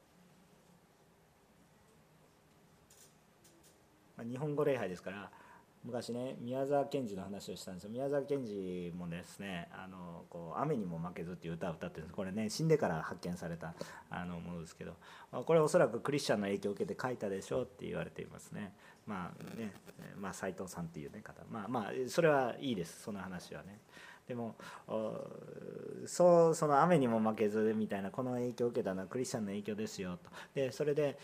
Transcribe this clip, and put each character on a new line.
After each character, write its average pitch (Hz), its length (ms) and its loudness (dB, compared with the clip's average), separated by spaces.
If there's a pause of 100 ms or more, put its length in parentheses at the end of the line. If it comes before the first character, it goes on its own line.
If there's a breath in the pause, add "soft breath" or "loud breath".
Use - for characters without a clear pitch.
(4000)
ま 117 60 -10
あ、 117 40 -6
日 123 100 -4
本 147 180 -2
語 147 80 4
礼 139 140 4
拝 101 120 0
で 90 60 -4
す - 80 -12
か 92 80 -6
ら、 98 180 -10 (540 loud breath)
昔 120 300 -6
ね、 127 260 -6
宮 127 260 -2
沢 139 200 4
賢 135 220 -2
治 101 80 -6
の 92 80 -6
話 98 280 -10
を 90 60 -8
し - 80 -12
た 95 60 -10
ん 92 40 -10
で 85 60 -12
す - 20 -12
よ。 101 60 -12
宮 131 200 -4
沢 143 120 2
賢 135 240 -2
治 90 520 -4
も 87 120 -6
で 85 140 -6
す - 160 -16
ね、 92 340 -6
あ 95 140 -12
の、 90 420 -12
こ 85 280 -10
う、 113 40 -2
雨 151 160 0
に - 80 -2
も 85 120 -6
負 87 160 -6
け 87 120 -6
ず 90 80 -6
っ - 20 -6
て 82 140 -8
い - 20 -4
う 85 40 -4
歌 85 160 -4
を - 20 -8
歌 87 140 -6
っ - 40 -6
て - 60 -12
る 78 60 -8
ん - 20 -10
で 87 60 -12
す。 - 40 -16
こ 101 80 -4
れ 95 80 -6
ね、 107 180 -2
死 - 140 -2
ん 160 60 2
で 151 80 8
か 104 100 2
ら 82 140 0
発 - 260 -8
見 87 80 -2
さ - 140 -8
れ 85 80 -6
た、 82 160 -10 (360 loud breath)
あ 87 140 -6
の、 87 160 -8
も 87 140 -8
の 85 80 -6
で 82 60 -12
す - 100 -18
け 90 80 -10
ど、 85 80 -10 (380 loud breath)
ま 131 80 -4
あ、 - 20 -2
こ 156 120 4
れ 165 60 10
お 151 80 6
そ 180 100 4
ら 143 120 8
く 113 100 -4
ク 143 140 -2
リ 143 80 0
ス - 40 -4
チ 135 80 4
ャ 107 40 4
ン - 20 0
の 101 60 0
影 98 140 2
響 104 100 -2
を 101 40 0
受 104 120 -2
け 92 80 -4
て - 60 -6
書 127 120 -2
い 117 60 -4
た 107 100 -2
で 95 140 -2
し - 100 -12
ょ 131 100 0
う - 20 -2
っ - 20 -2
て - 200 -12
言 85 120 -6
わ 82 80 -2
れ - 60 -10
て 87 100 -10
い 85 60 -10
ま 85 120 -16
す - 120 -18
ね。 101 220 -10 (320 loud breath)
ま 90 320 -8
あ - 220 -12
ね、 107 140 -8 (440)
ま 98 120 -8
あ、 90 40 -8
斉 95 200 -4
藤 92 180 -8
さ 87 100 -8
ん 82 40 -4
っ - 20 -8
て 80 140 -10
い 71 60 -10
う - 40 -12
ね、 107 100 -14
方。 - 300 -16
ま 107 140 -8
あ、 - 20 -8
ま 123 120 -2 (100)
あ、 - 20 -4 (160)
そ 170 140 2
れ 160 80 8
は 131 320 4
い 135 100 -2
い 110 40 2
で 85 100 -2
す。 - 180 -14
そ 113 80 -6
の 98 80 -6
話 92 340 -10
は 76 100 -10
ね。 101 160 -16 (480 loud breath)
で 127 80 -6
も、 117 200 -4 (320 loud breath)
お-、 110 260 -2 (920)
そ 170 420 10
う、 156 60 6
そ 156 120 4
の 143 140 10
雨 170 160 10
に 127 120 6
も 113 100 6
負 110 160 6
け 107 140 6
ず 110 260 4
み 107 120 2
た 101 100 0
い 98 60 -2
な、 98 60 -4
こ 127 140 -2
の 123 100 0
影 123 200 0
響 120 140 2
を - 20 2
受 120 100 2
け 104 40 2
た 95 100 2
の 95 80 -2
は 98 60 -6
ク - 100 -4
リ 127 80 0
ス - 60 -6
チ 131 60 -2
ャ 113 40 -2
ン - 20 0
の 101 60 -2
影 101 140 -2
響 107 120 -4
で 107 120 -2
す - 140 -8
よ 90 220 -4
と。 - 60 -18 (260 loud breath)
で、 131 160 0
そ 147 140 -2
れ 147 80 2
で、 143 300 2